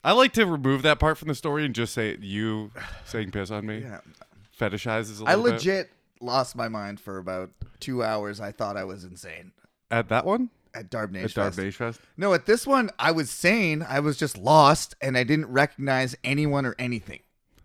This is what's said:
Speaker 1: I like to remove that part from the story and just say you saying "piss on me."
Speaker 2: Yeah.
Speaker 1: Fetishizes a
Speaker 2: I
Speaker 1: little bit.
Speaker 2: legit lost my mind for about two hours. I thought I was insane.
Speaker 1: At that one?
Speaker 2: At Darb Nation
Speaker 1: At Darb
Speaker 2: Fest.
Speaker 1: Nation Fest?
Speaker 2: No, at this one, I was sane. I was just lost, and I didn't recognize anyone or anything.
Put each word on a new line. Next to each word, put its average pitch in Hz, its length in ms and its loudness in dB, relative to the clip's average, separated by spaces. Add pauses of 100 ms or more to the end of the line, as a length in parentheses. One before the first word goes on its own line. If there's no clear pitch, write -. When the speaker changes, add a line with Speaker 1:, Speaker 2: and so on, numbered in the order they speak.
Speaker 1:
I 170 100 4
like 254 220 6
to 220 120 4
remove 139 360 0
that 151 160 4
part 151 200 2
from 156 100 -10
the 143 60 -2
story 151 320 -4
and 123 80 -4
just 117 180 -2
say 107 280 -4
you 107 500 -4 (340)
saying 107 280 -8
"piss 101 180 -6
on 107 160 -6
me." 107 140 -8
Speaker 2:
Yeah. 113 180 -14 (600)
Speaker 1:
Fetishizes 107 640 -4
a 110 80 -10
Speaker 2:
I 170 60 8
Speaker 1:
little 220 100 2
bit. 240 100 4
Speaker 2:
legit 185 360 -2 (300)
lost 123 360 -2
my 113 120 -4
mind 101 320 -8
for 95 180 -12
about 92 320 -8 (300)
two 127 220 -4
hours. 107 380 -4
I 104 120 -10
thought 101 260 -6
I 95 60 -6
was 95 200 -12
insane. 90 480 -18 (380)
Speaker 1:
At 117 180 0
that 117 160 2
one? 233 240 0 (260)
Speaker 2:
At 92 140 -14
Darb 107 220 -6
Nation 95 160 -6
Speaker 1:
At 104 80 -6
Darb 101 140 0
Speaker 2:
Fest. 92 100 -6
Speaker 1:
Nation 98 140 -4 (140)
Fest? 117 140 -10 (160)
Speaker 2:
No, 190 160 2
at 170 140 2
this 226 200 2
one, 262 320 2
I 160 120 4
was 160 180 0
sane. 175 580 2
I 135 140 0
was 147 160 0
just 147 220 -4
lost, 147 640 8
and 131 160 0
I 123 60 4
didn't 151 260 2
recognize 131 760 0
anyone 139 400 0
or 120 140 -4
anything. 120 420 -8 (440)